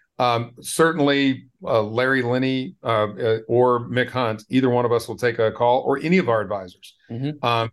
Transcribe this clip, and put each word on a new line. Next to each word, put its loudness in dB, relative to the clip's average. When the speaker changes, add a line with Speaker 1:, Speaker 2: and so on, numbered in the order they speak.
Speaker 1:
Um, 0
certainly, 0
uh, 2
Larry 0
Linney, -2
uh, 0
uh, -2
or 2
Mick -2
Hunt, -4
either 2
one 2
of 0
us 0
will -10
take -2
a 2
call, 2
or 0
any 2
of 0
our 2
advisors. -10
Speaker 2:
Mm-hmm. -6
Speaker 1:
Um, 0